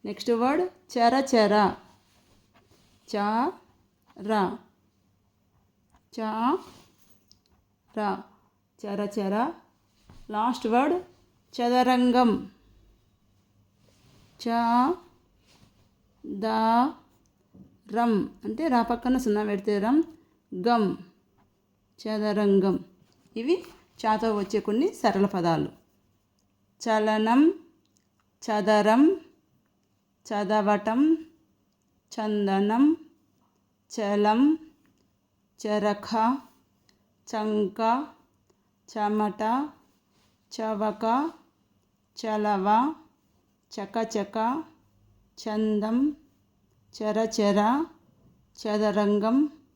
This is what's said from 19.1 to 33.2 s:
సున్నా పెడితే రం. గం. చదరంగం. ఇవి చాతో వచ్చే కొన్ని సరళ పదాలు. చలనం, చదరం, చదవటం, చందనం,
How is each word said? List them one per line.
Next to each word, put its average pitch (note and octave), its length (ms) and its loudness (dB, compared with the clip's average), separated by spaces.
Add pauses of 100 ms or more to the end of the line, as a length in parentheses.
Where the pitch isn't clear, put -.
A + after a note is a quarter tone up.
సున్నా G#3+ 260 0
పెడితే G3+ 360 -2
రం. C4 240 2 (640)
గం. A3+ 300 2 (1000)
చదరంగం. G#3 840 2 (520)
ఇవి C#4 280 -2 (400)
చాతో A3 320 0
వచ్చే G3+ 220 -2
కొన్ని B3 340 0
సరళ G3+ 320 0
పదాలు. E3 540 -2 (1000)
చలనం, A3 720 2 (880)
చదరం, G#3+ 800 4 (1040)
చదవటం, G#3+ 1000 0 (880)
చందనం, G#3+ 840 0 (920)